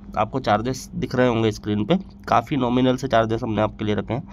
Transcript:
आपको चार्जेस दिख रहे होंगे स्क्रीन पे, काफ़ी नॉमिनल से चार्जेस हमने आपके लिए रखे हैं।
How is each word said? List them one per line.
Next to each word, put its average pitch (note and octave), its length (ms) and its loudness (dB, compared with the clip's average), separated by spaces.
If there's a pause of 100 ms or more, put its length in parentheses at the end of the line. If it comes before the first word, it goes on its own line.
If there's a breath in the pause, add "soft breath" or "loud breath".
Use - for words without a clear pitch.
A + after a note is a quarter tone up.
(180)
आपको C3 220 -2
चार्जेस A#2 540 -2
दिख F#2 200 -6
रहे B2+ 140 4
होंगे A2+ 240 2
स्क्रीन G#2 320 -4
पे, F3 140 2 (300)
काफ़ी A#2+ 280 2
नॉमिनल B2+ 400 2
से C3 120 -4
चार्जेस A2+ 340 2
हमने G#2+ 200 0
आपके G#2+ 220 -2
लिए G#2 100 0
रखे G2+ 200 -2
हैं। - 180 -6